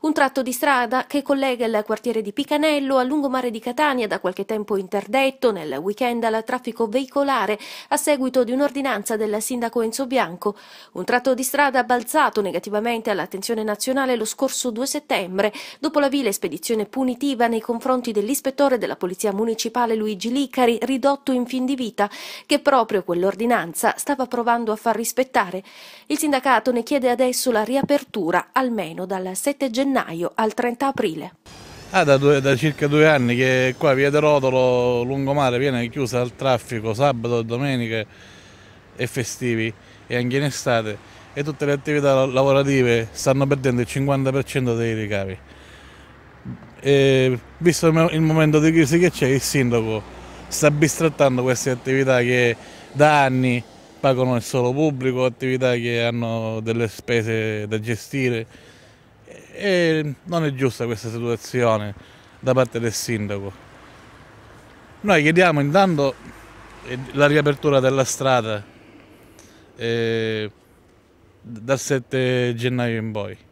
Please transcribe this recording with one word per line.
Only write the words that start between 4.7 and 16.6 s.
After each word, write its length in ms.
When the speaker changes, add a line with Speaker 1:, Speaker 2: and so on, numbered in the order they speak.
Speaker 1:
interdetto 760
nel 220
weekend 500
al 180
traffico 460
veicolare 720
a 100
seguito 460
di 80
un'ordinanza 680
del 240
sindaco 400
Enzo 240
Bianco. 500
Un 120
tratto 300
di 80
strada 420
balzato 560
negativamente 680
all'attenzione 520
nazionale 540
lo 80
scorso 460
due 160
settembre, 640
dopo 200
la 80
vile 240
spedizione 540